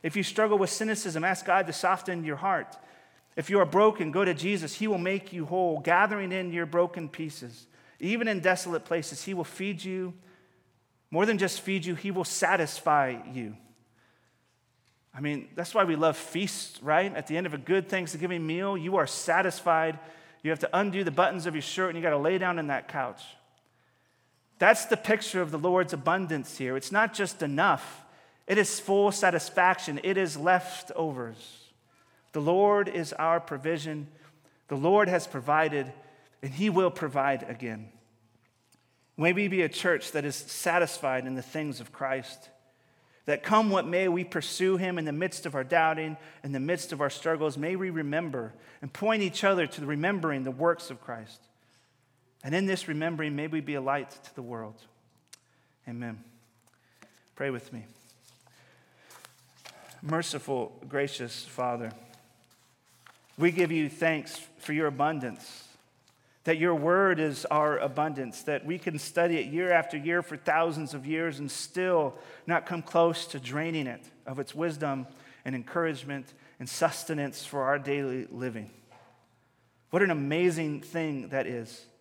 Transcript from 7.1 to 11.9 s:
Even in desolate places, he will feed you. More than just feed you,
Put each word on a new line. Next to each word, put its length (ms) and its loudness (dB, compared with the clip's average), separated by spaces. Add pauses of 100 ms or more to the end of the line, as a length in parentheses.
Even 280 0
in 120 0
desolate 440 2
places, 420 -4
he 100 -4
will 80 -2
feed 400 -6
you. 320 -6 (960)
More 160 4
than 100 2
just 240 0
feed 240 -2
you, 80 -2